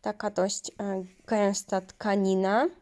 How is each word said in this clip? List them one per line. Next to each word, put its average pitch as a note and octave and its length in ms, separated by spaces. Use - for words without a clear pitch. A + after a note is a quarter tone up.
Taka G#3 260
dość, G3+ 400
e, G3 240
gęsta G3+ 540
tkanina. G3 840